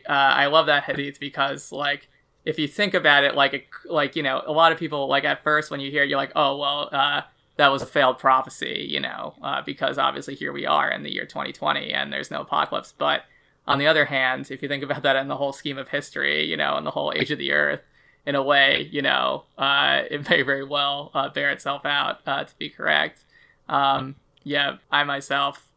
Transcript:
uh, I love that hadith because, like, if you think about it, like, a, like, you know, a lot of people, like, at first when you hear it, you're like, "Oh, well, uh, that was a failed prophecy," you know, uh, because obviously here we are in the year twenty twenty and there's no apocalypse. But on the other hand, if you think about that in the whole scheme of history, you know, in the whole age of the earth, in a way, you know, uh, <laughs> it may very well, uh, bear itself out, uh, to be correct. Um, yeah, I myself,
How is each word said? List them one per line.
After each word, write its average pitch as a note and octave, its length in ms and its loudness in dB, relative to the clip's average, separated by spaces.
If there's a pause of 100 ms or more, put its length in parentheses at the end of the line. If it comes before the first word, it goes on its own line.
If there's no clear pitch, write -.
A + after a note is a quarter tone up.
uh, D3+ 40 0
I C#3 340 6
love D3+ 200 6
that D3 180 4
hadith C#3+ 360 -6
because, C#3 500 -4
like, C#3+ 380 -4 (360)
if D#3 140 -2
you D3+ 80 0
think G3+ 280 -2
about D3 280 6
it, C#3 140 2
like, C#3 180 4
a, - 380 -12
like, C#3+ 240 0
you D#3+ 60 -4
know, C3+ 220 -2
a D#3 80 -6
lot D#3+ 200 6
of D#3+ 60 -2
people, D3 280 -4
like, C#3 180 2
at C#3+ 200 -2
first D3+ 260 2
when C#3+ 80 -6
you C#3 120 -6
hear C#3+ 120 2
it, C#3 60 2
you're C#3 100 0
like, C#3 160 -4
"Oh, C#3+ 220 2
well, C#3+ 340 -2
uh, C#3+ 320 0 (360)
that C#3+ 120 8
was C3+ 100 0
a - 60 -6
failed C3 320 2
prophecy," - 680 0
you - 100 -4
know, - 420 -8
uh, C#3 220 -4
because C#3 360 -4
obviously C#3 360 -4
here C#3+ 180 -8
we C#3+ 140 -6
are D3 240 2
in C#3+ 140 -6
the - 80 -10
year - 140 -6
twenty - 260 -8
twenty D2 400 -2
and C#2+ 200 -4
there's C2+ 180 -6
no D2 100 -6
apocalypse. - 560 -4
But D3 280 0 (440)
on C#3 100 0
the C#3+ 80 2
other D#3 200 4
hand, C3 440 -2
if C3 120 -10
you C#3+ 60 -8
think C#3 140 -6
about C#3 200 -6
that C#3 120 4
in C3+ 140 -2
the C#3 80 -6
whole C#3 160 -2
scheme C#3 260 -8
of C3+ 100 -12
history, - 560 -2
you D#2+ 120 -2
know, C#2+ 200 0
in D2+ 60 -2
the D2 80 -4
whole C#2+ 240 -2
age D#2 160 -2
of D3 80 -2
the C#2+ 140 -4
earth, D3 320 0 (420)
in C#3+ 80 -2
a C#3 80 0
way, C#3 480 4
you C#3+ 120 -4
know, C3+ 420 0 (140)
uh, C#3 480 2
<laughs> - 40 -12
it D3 180 -8
may D#3 140 4
very C#3 220 -2
well, C#3+ 500 -4
uh, C#3 140 -2
bear C#3+ 220 -2
itself C#3+ 360 -6
out, C#3+ 400 -2
uh, C#3+ 160 -2
to - 160 -14
be D3 100 -8
correct. - 560 0 (440)
Um, C#3 480 0 (260)
yeah, C#3+ 360 -2 (120)
I C#3+ 140 2
myself, C#3 720 -4